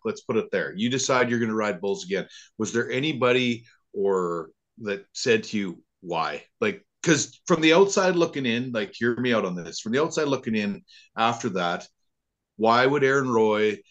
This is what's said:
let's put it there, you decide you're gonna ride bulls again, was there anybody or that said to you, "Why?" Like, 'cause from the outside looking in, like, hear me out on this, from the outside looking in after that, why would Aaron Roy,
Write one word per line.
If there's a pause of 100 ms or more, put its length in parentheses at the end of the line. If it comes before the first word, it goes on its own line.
let's
put
it
there,
you
decide
you're
gonna
ride
bulls
again, (320)
was
there
anybody (280)
or (280)
that (100)
said
to
you, (180)
"Why?" (160)
Like, (180)
'cause
from
the
outside
looking
in,
like,
hear
me
out
on
this,
from
the
outside
looking
in (320)
after
that, (720)
why
would
Aaron
Roy, (120)